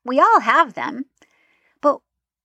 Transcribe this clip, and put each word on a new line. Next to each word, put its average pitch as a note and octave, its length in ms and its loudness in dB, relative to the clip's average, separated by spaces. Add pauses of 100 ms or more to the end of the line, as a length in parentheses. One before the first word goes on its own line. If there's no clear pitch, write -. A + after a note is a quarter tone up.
We C4 160 -4
all G4+ 200 4
have B3 340 0
them, A3 320 -10 (720)
but - 200 -2 (460)